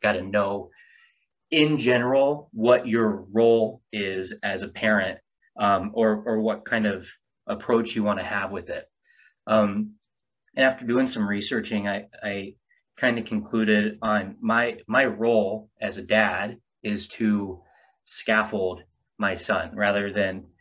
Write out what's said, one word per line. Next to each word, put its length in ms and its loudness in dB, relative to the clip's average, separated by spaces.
gotta 220 0
know 480 -2
in 280 4
general 760 2
what 340 4
your 460 0
role 500 4
is 400 -4
as 200 -4
a 60 -8
parent, 500 0
um, 360 2
or, 300 2
or 160 0
what 240 -2
kind 220 0
of 220 -4
approach 480 0
you 80 0
wanna 180 0
have 300 -4
with 180 -10
it. 140 -8
Um, 480 0
and 80 4
after 200 2
doing 240 2
some 200 -2
researching, 600 -2
I, 180 -4
I 320 -8
kinda 240 0
concluded 800 0
on 380 -2
my, 460 0
my 200 2
role 640 0
as 160 -6
a 60 -10
dad 560 0
is 240 -4
to 520 -2
scaffold 800 -2
my 160 -2
son 400 -4
rather 380 0
than, 320 -2